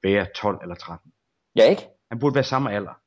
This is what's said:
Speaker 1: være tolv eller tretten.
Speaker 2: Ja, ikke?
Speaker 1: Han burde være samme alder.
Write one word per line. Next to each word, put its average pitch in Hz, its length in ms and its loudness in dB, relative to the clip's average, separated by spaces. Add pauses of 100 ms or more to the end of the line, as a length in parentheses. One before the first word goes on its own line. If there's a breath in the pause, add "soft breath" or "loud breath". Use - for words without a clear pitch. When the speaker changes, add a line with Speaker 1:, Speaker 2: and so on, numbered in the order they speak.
Speaker 1:
være 98 240 2 (100)
tolv 101 260 -4
eller 87 120 -12
tretten. - 380 -18 (440)
Speaker 2:
Ja, 110 80 8
ikke? 175 180 4 (280)
Speaker 1:
Han 117 80 -8
burde 135 160 2
være 135 100 2
samme 131 280 -2
alder. 101 340 -6